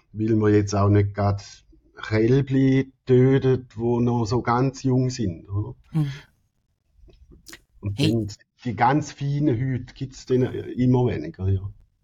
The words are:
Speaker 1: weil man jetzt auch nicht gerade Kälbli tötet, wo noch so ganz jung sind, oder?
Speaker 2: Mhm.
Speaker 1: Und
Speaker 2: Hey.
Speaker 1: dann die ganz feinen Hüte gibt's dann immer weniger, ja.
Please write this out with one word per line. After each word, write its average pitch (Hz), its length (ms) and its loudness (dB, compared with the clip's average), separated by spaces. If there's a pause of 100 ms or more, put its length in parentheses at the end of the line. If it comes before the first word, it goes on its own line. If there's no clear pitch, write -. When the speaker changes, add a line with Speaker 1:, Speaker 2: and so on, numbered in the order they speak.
(140)
Speaker 1:
weil 110 220 0
man 104 180 2
jetzt 104 200 2
auch 101 160 2
nicht 101 240 2
gerade 101 300 -2 (580)
Kälbli 131 880 2 (140)
tötet, 131 720 2
wo 120 220 0
noch 120 260 0
so 110 160 -2
ganz 135 420 -2
jung 127 280 0
sind, 90 360 -6
oder? 104 280 -6 (160)
Speaker 2:
Mhm. 147 200 -2 (1700)
Speaker 1:
Und 101 180 -8
Speaker 2:
Hey. 104 120 0
Speaker 1:
dann 113 160 -2 (360)
die 117 120 -6
ganz 135 360 0
feinen 143 440 -2
Hüte 127 380 -6
gibt's - 320 -14
dann 127 180 0
immer 123 640 0
weniger, 90 400 -4
ja. 98 140 0 (420)